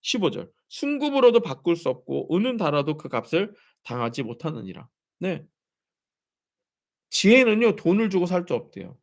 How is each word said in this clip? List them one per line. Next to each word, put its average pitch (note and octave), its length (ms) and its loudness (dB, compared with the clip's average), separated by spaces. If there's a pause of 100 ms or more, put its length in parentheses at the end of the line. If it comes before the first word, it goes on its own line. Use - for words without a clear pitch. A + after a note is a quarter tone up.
십오 F#3+ 280 -2
절. - 200 -12 (180)
"순금으로도 C#4 720 2
바꿀 E3 360 -2
수 E3+ 120 -4
없고 C#3 460 -4
은은 A#3 220 0
달아도 D3+ 400 0
그 D3+ 120 -14
값을 E3+ 460 -2 (280)
당하지 A#2+ 400 -6
못하느니라." A2+ 680 -10 (300)
네. E3+ 260 -6 (1700)
지혜는요, A3+ 680 4
돈을 G#3 340 0
주고 F3+ 160 0
살 F3+ 200 -2
수 D3 80 -4
없대요. - 480 -10